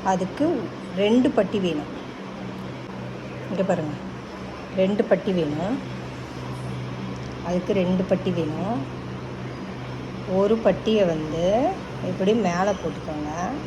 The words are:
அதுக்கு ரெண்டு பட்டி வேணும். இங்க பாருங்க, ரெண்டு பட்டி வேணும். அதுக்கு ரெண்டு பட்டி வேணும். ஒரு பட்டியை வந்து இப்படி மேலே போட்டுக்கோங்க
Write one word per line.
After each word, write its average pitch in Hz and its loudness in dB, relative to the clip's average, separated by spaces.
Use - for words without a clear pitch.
அதுக்கு 196 2
ரெண்டு 233 6
பட்டி 208 4
வேணும். 165 0
இங்க 190 0
பாருங்க, 165 2
ரெண்டு 196 4
பட்டி 196 4
வேணும். 170 0
அதுக்கு 180 0
ரெண்டு 185 4
பட்டி 185 2
வேணும். 175 0
ஒரு 202 6
பட்டியை 214 4
வந்து 170 2
இப்படி 190 2
மேலே 190 4
போட்டுக்கோங்க 156 -4